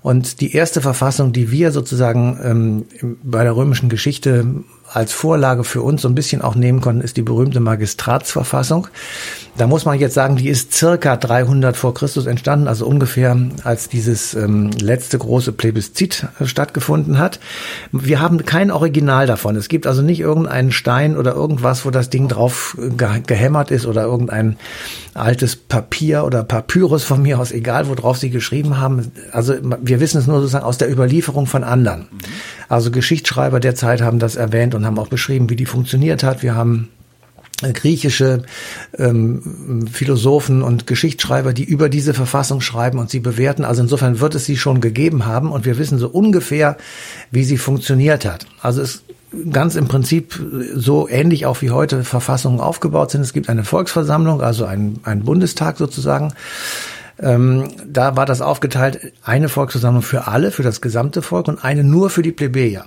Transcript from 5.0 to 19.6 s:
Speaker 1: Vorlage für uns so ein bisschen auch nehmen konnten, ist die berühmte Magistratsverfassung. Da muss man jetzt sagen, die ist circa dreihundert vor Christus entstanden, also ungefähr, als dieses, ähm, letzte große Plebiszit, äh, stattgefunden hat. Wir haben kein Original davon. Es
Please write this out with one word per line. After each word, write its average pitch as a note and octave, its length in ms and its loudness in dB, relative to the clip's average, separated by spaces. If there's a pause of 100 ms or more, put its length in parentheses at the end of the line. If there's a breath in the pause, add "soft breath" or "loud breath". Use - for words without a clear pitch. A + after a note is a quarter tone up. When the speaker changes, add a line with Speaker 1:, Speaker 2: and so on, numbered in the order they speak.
Speaker 1:
Vorlage C3+ 500 2
für A#2+ 180 -4
uns B2 200 0
so B2 80 2
ein B2 40 4
bisschen - 280 0
auch A#2 140 -2
nehmen B2 260 4
konnten, B2 200 0
ist A#2 140 -6
die A#2 60 0
berühmte A#2+ 400 2
Magistratsverfassung. B2 1300 -2 (680 loud breath)
Da A#2 100 4
muss D3 180 2
man C#3+ 120 2
jetzt C3+ 160 2
sagen, C3+ 220 4
die B2+ 140 0
ist C3 240 0
circa E3 420 4
dreihundert B2+ 640 2
vor B2 160 0
Christus C3+ 320 -2
entstanden, C#3 420 0
also A2 180 -2
ungefähr, B2+ 520 2 (260)
als A#2+ 240 -2
dieses, A#2 460 -2
ähm, G#2 380 2
letzte A#2 460 0
große A#2+ 360 0
Plebiszit, A2+ 720 -2 (120)
äh, C#3 60 0
stattgefunden C#3+ 720 0
hat. F3 200 0 (540 loud breath)
Wir C3+ 260 0
haben E3 260 2
kein F#3+ 240 2
Original C#3+ 580 2
davon. G#2+ 280 0
Es G#2 140 -6